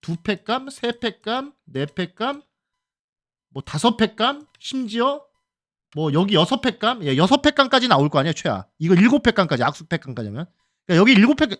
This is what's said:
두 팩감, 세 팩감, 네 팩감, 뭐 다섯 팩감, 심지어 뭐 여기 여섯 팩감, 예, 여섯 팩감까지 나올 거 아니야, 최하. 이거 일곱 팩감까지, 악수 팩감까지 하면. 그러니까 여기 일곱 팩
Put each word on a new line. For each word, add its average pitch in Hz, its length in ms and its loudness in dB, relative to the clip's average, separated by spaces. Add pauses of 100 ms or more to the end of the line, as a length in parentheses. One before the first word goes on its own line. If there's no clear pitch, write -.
두 170 160 -8
팩감, 240 520 -6
세 240 300 -8
팩감, 247 540 -8 (120)
네 135 200 -6
팩감, 220 560 -8 (1080)
뭐 135 140 -14
다섯 226 340 -2
팩감, 240 500 -4 (120)
심지어 254 640 -6 (720)
뭐 151 180 -2
여기 190 220 0
여섯 170 240 2
팩감, 240 460 -4
예, 135 120 0
여섯 190 240 4
팩감까지 262 460 0
나올 147 220 4
거 143 100 0
아니야, 151 140 -2
최하. 104 320 -6 (140)
이거 170 160 4
일곱 220 280 4
팩감까지, 165 400 0
악수 147 240 -4
팩감까지 123 420 -8
하면. 131 160 -12 (400)
그러니까 175 160 2
여기 247 120 6
일곱 233 240 6
팩 302 120 0 (100)